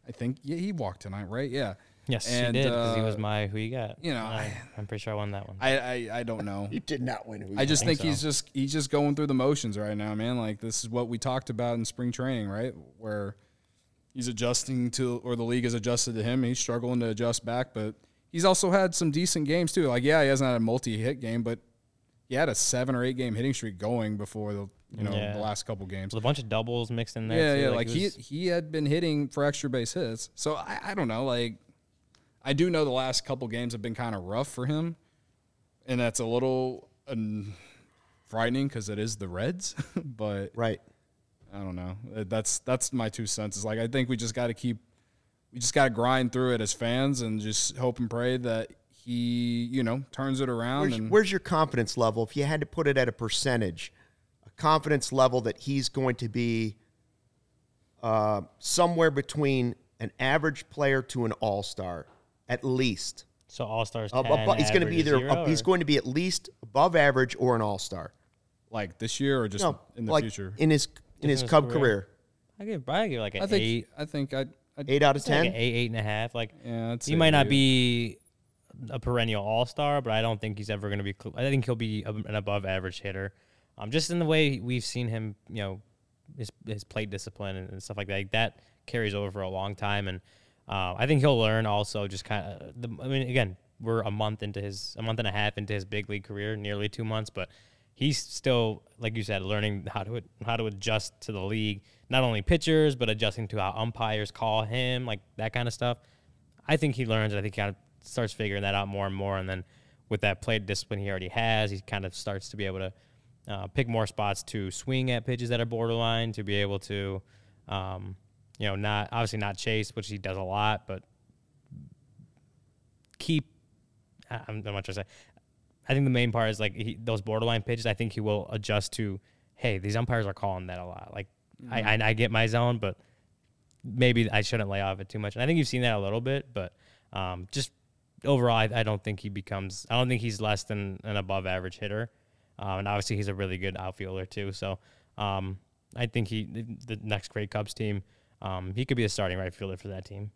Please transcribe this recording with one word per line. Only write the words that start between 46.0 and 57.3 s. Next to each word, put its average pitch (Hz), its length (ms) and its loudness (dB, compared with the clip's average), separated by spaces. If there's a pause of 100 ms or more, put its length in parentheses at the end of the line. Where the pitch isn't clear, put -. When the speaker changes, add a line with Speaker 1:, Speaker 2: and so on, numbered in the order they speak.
Speaker 1:
through 127 220 2
it 113 60 0
as 104 120 -2
fans 127 480 0
and 110 200 -2
just 107 380 -2
hope 127 200 0
and 120 100 0
pray 120 280 0
that 113 340 -2 (200)
he, 120 760 0
you 123 180 0
know, 120 300 0
turns 135 280 -2
it 131 80 0
around. 123 340 0
Speaker 3:
Where's, 131 160 2
Speaker 1:
And 110 120 -2
Speaker 3:
where's 196 220 6
your 190 80 0
confidence 151 560 2
level? 113 260 4
If - 140 -4
you 143 80 2
had 151 160 0
to 147 60 -4
put 160 200 -2
it 139 100 4
at 127 120 6
a 110 40 -2
percentage, 113 800 0 (540)
a - 40 -20
confidence 151 600 2
level 131 280 6
that 110 180 -2
he's 139 300 0
going 131 280 0
to 120 120 -4
be, 113 480 0 (1300)